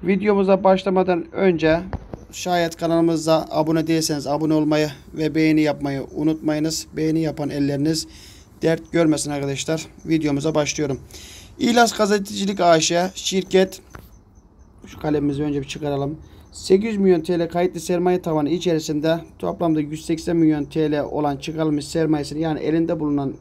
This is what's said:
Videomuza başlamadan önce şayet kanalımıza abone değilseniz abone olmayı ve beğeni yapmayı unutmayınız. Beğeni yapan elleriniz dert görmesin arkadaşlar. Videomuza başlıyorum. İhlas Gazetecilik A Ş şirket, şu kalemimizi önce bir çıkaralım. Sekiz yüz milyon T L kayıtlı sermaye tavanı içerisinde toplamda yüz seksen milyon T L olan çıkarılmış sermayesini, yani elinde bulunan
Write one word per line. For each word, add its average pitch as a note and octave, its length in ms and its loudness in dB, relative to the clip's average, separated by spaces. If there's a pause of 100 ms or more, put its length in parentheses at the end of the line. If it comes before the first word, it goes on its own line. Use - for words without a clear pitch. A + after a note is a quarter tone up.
Videomuza G3 600 2
başlamadan F#3 680 2
önce E3 480 2 (520)
şayet E3+ 440 -2
kanalımıza E3 760 2
abone D#3 360 0
değilseniz D#3+ 400 -2
abone D3+ 260 0
olmayı D3+ 340 2 (260)
ve D#3 220 -2
beğeni D#3 260 4
yapmayı C#3+ 420 -2 (120)
unutmayınız. D#3 720 -2 (100)
Beğeni D#3+ 220 0
yapan D3 300 -4
elleriniz C#3+ 580 -2 (540)
dert D#3+ 300 0
görmesin D3+ 400 2
arkadaşlar. C#3 540 -4 (200)
Videomuza D3+ 500 0
başlıyorum. C#3+ 440 -2 (600)
İhlas A#3 380 2
Gazetecilik G3+ 640 0
A E3+ 200 6
Ş E3+ 360 0
şirket, F#3+ 680 0 (1040)
şu - 140 -18
kalemimizi D3 440 0
önce C#3+ 180 -2
bir C3+ 60 -10
çıkaralım. C#3+ 500 -4 (340)
Sekiz G3+ 400 2
yüz G#3 60 -2
milyon F#3 240 6
T F3 180 -2
L E3 100 0
kayıtlı F3 300 0
sermaye F3+ 420 0
tavanı D#3 280 0
içerisinde D#3+ 720 0 (200)
toplamda E3+ 420 0
yüz D3+ 240 -8
seksen E3+ 300 -2
milyon D#3 280 4
T D3+ 280 -2
L D3 120 0
olan C#3+ 340 -2
çıkarılmış D3+ 500 -2
sermayesini, D3+ 520 -2
yani D#3+ 200 -2
elinde E3 400 0
bulunan C#3+ 420 -2